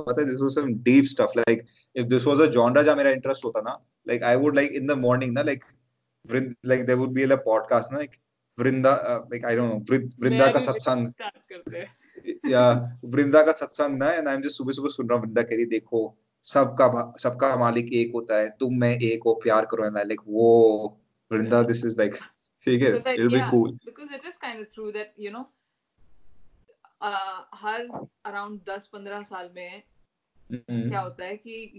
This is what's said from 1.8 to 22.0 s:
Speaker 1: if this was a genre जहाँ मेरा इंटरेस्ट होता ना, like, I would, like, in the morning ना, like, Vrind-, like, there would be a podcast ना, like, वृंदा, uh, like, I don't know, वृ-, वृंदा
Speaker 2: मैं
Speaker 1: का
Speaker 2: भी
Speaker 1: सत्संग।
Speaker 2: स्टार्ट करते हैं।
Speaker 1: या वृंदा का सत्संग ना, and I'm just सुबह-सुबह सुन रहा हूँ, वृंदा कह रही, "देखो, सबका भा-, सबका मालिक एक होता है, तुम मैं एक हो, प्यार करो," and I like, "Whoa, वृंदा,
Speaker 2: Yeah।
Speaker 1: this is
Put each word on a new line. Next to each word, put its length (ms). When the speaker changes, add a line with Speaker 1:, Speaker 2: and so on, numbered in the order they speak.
Speaker 1:
if 120
this 200
was 160
a 40
genre 300
जहाँ 140
मेरा 140
इंटरेस्ट 340
होता 160
ना, 240
like, 140
I 200
would, 140
like, 240
in 100
the 140
morning 280
ना, 100
like, 200
Vrind-, 280
like, 200
there 100
would 160
be 120
a 120
podcast 560
ना, 60
like, 140
वृंदा, 460
uh, 260
like, 140
I 140
don't 140
know, 180
वृ-, 300
वृंदा 240
Speaker 2:
मैं 80
Speaker 1:
का 60
Speaker 2:
भी 80
Speaker 1:
सत्संग। 420
Speaker 2:
स्टार्ट 440
करते 260
हैं। 240
Speaker 1:
या 580
वृंदा 380
का 100
सत्संग 460
ना, 80
and 160
I'm 140
just 140
सुबह-सुबह 380
सुन 200
रहा 100
हूँ, 80
वृंदा 160
कह 140
रही, 80
"देखो, 520
सबका 460
भा-, 320
सबका 360
मालिक 360
एक 220
होता 240
है, 120
तुम 240
मैं 260
एक 260
हो, 80
प्यार 320
करो," 180
and 120
I 60
like, 180
"Whoa, 720
वृंदा, 280
Speaker 2:
Yeah। 120
Speaker 1:
this 180
is 100